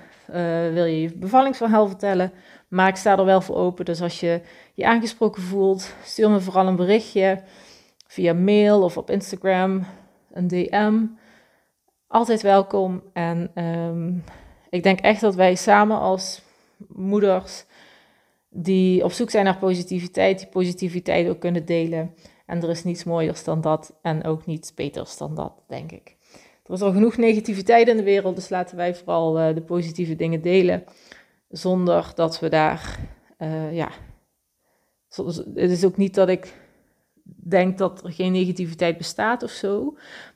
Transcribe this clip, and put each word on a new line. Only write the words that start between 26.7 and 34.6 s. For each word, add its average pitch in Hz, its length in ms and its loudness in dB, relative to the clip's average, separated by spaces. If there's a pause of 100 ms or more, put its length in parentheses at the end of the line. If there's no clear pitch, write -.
is 185 80 -6
al 196 120 2
genoeg 214 240 4
negativiteit 226 720 4
in 233 80 4
de 220 60 0
wereld, 196 340 2
dus - 120 -12
laten 180 280 -6
wij 175 180 -2
vooral, 165 440 0
eh, 160 160 2
de 160 80 -6
positieve 165 540 -4
dingen 165 260 -2
delen. 180 420 2 (640)
Zonder 175 640 0
dat 165 260 -2
we 160 80 -2
daar, 160 500 0 (380)
eh, 156 380 -6
ja, 160 160 -4 (1160)